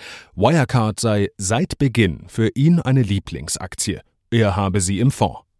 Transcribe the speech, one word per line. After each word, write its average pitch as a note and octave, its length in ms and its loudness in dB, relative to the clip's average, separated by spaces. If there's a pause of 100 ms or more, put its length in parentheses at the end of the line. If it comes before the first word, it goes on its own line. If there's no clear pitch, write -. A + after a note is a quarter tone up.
(340)
Wirecard A#2 680 2
sei G#2 280 0 (100)
seit A2 400 -4
Beginn G#2+ 500 0
für A2 260 0
ihn E3 260 4
eine C3 220 2
Lieblingsaktie. F#2 1000 -6 (280)
Er G#2+ 260 2
habe G2 260 0
sie F#2 180 -2
im B2+ 100 2
Fonds. - 300 -2 (200)